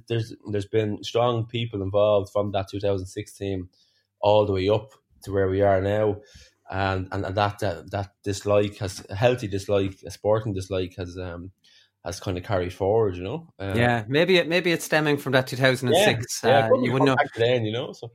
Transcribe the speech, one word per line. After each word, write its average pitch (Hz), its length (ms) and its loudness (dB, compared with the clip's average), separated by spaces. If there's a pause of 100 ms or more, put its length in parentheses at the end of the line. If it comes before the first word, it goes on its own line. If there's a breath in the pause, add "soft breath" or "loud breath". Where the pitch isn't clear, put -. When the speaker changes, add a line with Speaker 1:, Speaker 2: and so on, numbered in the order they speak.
Speaker 1:
there's, 113 260 -4 (180)
there's 101 140 -4
been 107 380 -2
strong 117 420 0
people 117 380 -6
involved 101 500 2
from 104 200 -2
that 95 160 -2
two 101 100 -8
thousand 98 260 -2
six - 280 -12
team 95 360 -6 (500)
all 104 280 4
the 98 60 0
way 95 140 0
up 107 260 0 (300)
to 98 80 -10
where 98 160 2
we 95 140 0
are 98 180 4
now. 101 380 0 (520 soft breath)
And, 95 420 -2
and, 95 140 -6
and 92 100 -6
that, 104 240 0
that, 87 320 -6
that 98 180 -6 (140)
dislike 101 540 0
has, - 320 -8
a 104 60 -8
healthy 123 320 0
dislike, 98 580 -2
a 87 60 -12
sporting 110 420 -2
dislike 92 440 -6
has, 90 200 -10
um, 90 340 -12 (540 soft breath)
has 87 140 -8
kind 92 180 -6
of 90 60 -8
carried 90 300 -2
forward, 101 420 2
you 90 80 -8
know? 147 360 -8
Uh, 98 160 -4
Speaker 2:
Yeah, 117 320 2
maybe 170 300 4
it, 165 100 2
maybe 175 240 0
it's 160 140 -2
stemming 151 320 2
from 139 160 -4
that 127 140 4
two 123 100 -8
thousand 127 320 2
and 156 80 4
six, 165 460 2
Speaker 1:
Yeah, 120 60 2
yeah, 135 80 6
Speaker 2:
uh, 113 100 4
Speaker 1:
probably 123 180 2
Speaker 2:
you 120 80 0
wouldn't 135 140 4
know. 135 80 4
Speaker 1:
come 139 100 0
back - 100 -12
then, 117 300 2
you 107 80 -4
know, 127 180 -6
so. - 240 -16